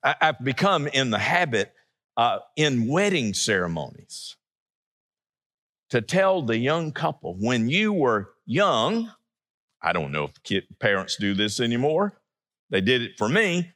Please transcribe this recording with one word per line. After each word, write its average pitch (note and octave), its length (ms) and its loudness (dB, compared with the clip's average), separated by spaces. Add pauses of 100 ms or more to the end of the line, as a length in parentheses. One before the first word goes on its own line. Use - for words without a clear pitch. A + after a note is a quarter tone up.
I, C#3 200 2
I've D3+ 220 0
become D3 440 2
in C3 220 0
the G#2+ 100 0
habit, B2 540 0 (420)
uh, A#2 240 2 (160)
in C3+ 320 2
wedding D#3 460 0
ceremonies F2 1040 -4 (1500)
to B2 100 2
tell F#3+ 400 2
the A2+ 160 0
young D#3 340 0
couple, D3+ 480 -6
"When A2+ 300 0
you G#3 240 0
were A#2+ 400 0 (120)
young," F#3 680 0 (720)
I E2+ 120 -2
don't D#2 180 -2
know D2 140 -4
if - 180 -12
kid, G2 220 -2 (140)
parents G2 360 0
do G2+ 200 -2
this G#2 240 -2
anymore. C#3+ 600 0 (520)
They G2 100 2
did A#2+ 220 2
it G2+ 140 -12
for G#2+ 120 0
me. F3 460 0